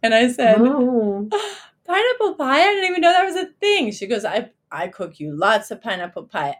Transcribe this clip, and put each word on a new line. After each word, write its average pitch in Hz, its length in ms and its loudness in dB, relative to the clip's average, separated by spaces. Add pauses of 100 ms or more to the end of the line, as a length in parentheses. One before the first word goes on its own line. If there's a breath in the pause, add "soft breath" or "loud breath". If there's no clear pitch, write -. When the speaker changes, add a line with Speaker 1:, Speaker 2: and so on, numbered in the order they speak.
Speaker 1:
And 220 120 2
I 240 140 4
said, 233 320 4
Speaker 2:
Oh. 233 720 0
Speaker 1:
<gasps> - 540 -8
"Pineapple 427 480 0
pie? 277 280 0
I 381 120 6
didn't 370 160 -2
even 359 100 -2
know 339 120 6
that 370 120 4
was 370 120 -4
a 370 100 -4 (140)
thing." 392 320 0
She 208 140 -10
goes, 214 180 -4
"I, 214 260 -4 (200)
I 165 180 -6
cook - 320 -12
you 151 160 -10
lots 208 340 0
of - 120 -12
pineapple 180 420 -8
pie, 143 360 -6